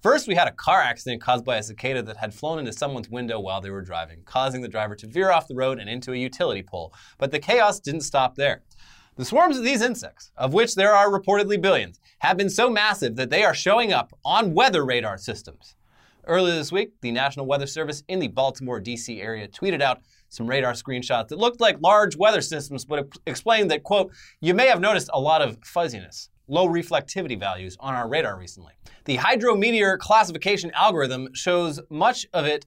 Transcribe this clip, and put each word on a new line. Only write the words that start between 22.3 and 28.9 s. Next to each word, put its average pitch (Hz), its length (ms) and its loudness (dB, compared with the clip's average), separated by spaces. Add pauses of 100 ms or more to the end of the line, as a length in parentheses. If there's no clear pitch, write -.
systems, 143 440 -8
but 151 140 -4
ex-, 143 200 -8 (100)
explained 208 420 2
that, 151 140 -2
quote, 196 260 2 (300)
"You 170 120 2
may 233 140 4
have 220 140 4
noticed 185 340 0
a 139 60 0
lot 151 200 4
of 113 240 -2
fuzziness, 117 640 -6 (200)
low 170 180 2
reflectivity 165 720 -2
values 92 400 -6
on 131 160 -6
our 117 140 -4
radar 123 280 -2
recently. 90 360 -20 (320)